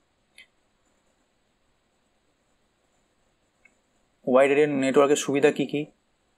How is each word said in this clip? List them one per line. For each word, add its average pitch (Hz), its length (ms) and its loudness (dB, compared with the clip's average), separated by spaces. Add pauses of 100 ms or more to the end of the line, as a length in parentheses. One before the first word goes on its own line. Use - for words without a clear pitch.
(4000)
ওয়াইড 135 240 4
এরিয়া 147 160 2
নেটওয়ার্কের 139 480 0
সুবিধা 143 360 0
কী 139 140 -6
কী? 147 200 -8 (520)